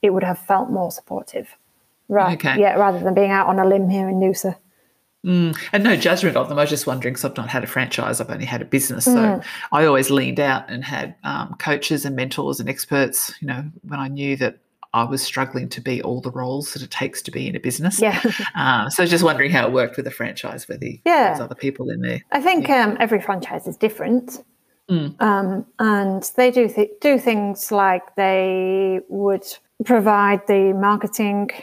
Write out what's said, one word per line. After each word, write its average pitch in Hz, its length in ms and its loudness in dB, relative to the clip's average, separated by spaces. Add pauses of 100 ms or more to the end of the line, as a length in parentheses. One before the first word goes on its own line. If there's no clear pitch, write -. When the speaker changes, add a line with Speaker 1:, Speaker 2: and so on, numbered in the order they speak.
Speaker 1:
it 208 100 4
would 185 120 0
have 180 160 -2
felt 202 300 0
more 180 220 -2
supportive. - 640 -12 (500)
Right. 190 300 2
Speaker 2:
Okay. 135 220 0
Speaker 1:
Yeah, 202 160 4
rather 196 240 4
than 185 140 0
being 196 180 4
out 196 160 4
on 190 120 2
a 190 80 4
limb 196 220 4
here 190 180 0
in 190 120 -2
Noosa. 190 360 0 (720)
Speaker 2:
Mm, 175 300 2 (180)
and 202 100 2
no 226 120 4
judgment 175 420 2
of 131 120 -2
them. 147 80 -2
I 147 40 4
was 147 80 2
just 147 180 -2
wondering, 127 260 -4
'cause - 120 -8
I've - 120 -6
not 117 120 -6
had 123 140 -2
a - 40 -10
franchise, 117 520 -4
I've - 120 -6
only - 140 -8
had 123 160 -6
a - 40 -8
business. - 400 -2
So 254 100 4
Speaker 1:
Mm. 220 280 2 (280)
Speaker 2:
I 151 140 4
always 135 240 4
leaned 131 300 2
out 135 300 0
and 123 140 -10
had, 139 300 -8 (100)
um, 143 360 -8
coaches 147 460 -2
and 139 100 -4
mentors 135 440 -4
and - 80 -6
experts, - 720 -2
you 147 80 -8
know, 127 160 -6 (240)
when 143 120 -10
I 135 80 -6
knew 139 300 -4
that 127 200 -2 (360)
I 117 120 2
was 131 160 -4
struggling 127 480 -6
to - 100 -10
be 123 220 -4
all 123 200 -4
the 127 100 -8
roles 131 420 -8
that 139 80 -12
it 127 100 -14
takes - 300 -8
to - 100 -12
be 131 160 -6
in - 80 -6
a - 40 -6
business. 156 420 -2
Speaker 1:
Yeah. 208 180 2 (200)
<laughs> - 160 -8
Speaker 2:
Uh, 131 340 2
so 180 160 2
just 170 180 2
wondering 143 280 2
how 127 160 4
it 120 40 0
worked 127 240 0
with 127 120 -6
a 127 40 -8
franchise, - 560 -10
whether 139 200 -10 (180)
Speaker 1:
Yeah. 320 220 4
Speaker 2:
there's - 120 -2
other 123 160 -8
people 135 360 -4
in 113 100 -6
there. 120 200 -4 (120)
Speaker 1:
I 277 80 0
think, 330 260 2
Speaker 2:
Yeah. 262 160 4
Speaker 1:
um, 208 160 0
every 220 220 2
franchise - 460 -6
is 170 100 -10
different. 226 680 -2 (460)
Speaker 2:
Mm. 156 320 -2
Speaker 1:
Um, 196 440 0 (140)
and 202 440 0 (120)
they 254 160 6
do 247 160 4
th-, 208 220 0 (100)
do 285 200 4
things 208 520 -2
like 190 440 2
they 190 920 2
would 196 380 0 (400)
provide 202 640 4
the 196 260 4
marketing. 202 800 0 (100)